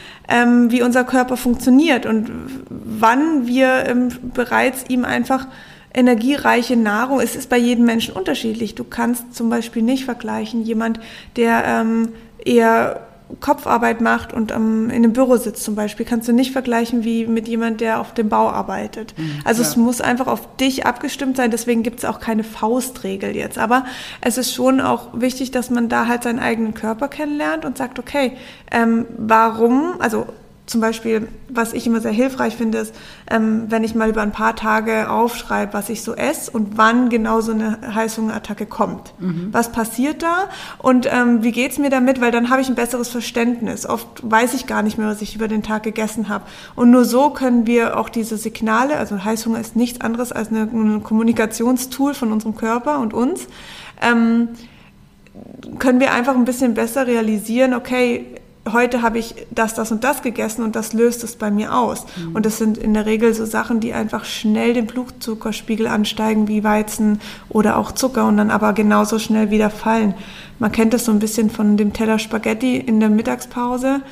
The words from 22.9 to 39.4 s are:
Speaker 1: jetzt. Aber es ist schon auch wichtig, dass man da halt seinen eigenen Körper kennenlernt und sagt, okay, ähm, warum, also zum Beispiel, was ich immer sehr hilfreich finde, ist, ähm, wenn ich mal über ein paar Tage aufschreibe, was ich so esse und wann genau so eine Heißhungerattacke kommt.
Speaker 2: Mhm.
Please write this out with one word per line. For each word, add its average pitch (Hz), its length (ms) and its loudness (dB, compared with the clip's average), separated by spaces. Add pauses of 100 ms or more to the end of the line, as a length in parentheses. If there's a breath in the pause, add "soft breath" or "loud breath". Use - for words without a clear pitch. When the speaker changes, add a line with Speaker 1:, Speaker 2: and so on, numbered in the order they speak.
Speaker 1:
jetzt. - 240 -6
Aber 247 260 2 (360 loud breath)
es 240 180 0
ist 247 160 -2
schon 262 260 4
auch - 320 -2
wichtig, 254 380 -4
dass 247 180 -4
man 240 200 0
da 240 180 0
halt 240 160 -2
seinen 233 160 -4
eigenen 226 340 -2
Körper 220 340 -4
kennenlernt 302 580 -6
und 262 120 -8
sagt, 254 220 -8
okay, 262 320 -2 (400 loud breath)
ähm, 233 340 2 (100)
warum, 226 840 4
also 220 260 -2 (400)
zum 233 160 -2
Beispiel, 220 460 -2 (220)
was 233 240 -2
ich 240 140 -4
immer 226 120 2
sehr 226 120 -2
hilfreich 240 440 0
finde, 226 220 -2
ist, 220 160 -6 (380 loud breath)
ähm, 220 380 2
wenn 226 140 0
ich 226 120 -4
mal 220 120 2
über 220 140 0
ein 208 100 -2
paar 220 240 -2
Tage 220 540 0
aufschreibe, 214 640 -2
was 202 160 -6
ich 220 140 -8
so 226 100 -6
esse - 380 -4
und 214 260 -2
wann 233 320 4
genau 226 320 2
so 226 120 -2
eine 220 260 -2 (160)
Heißhungerattacke 220 720 -4
kommt. 180 520 -4
Speaker 2:
Mhm. 175 320 -4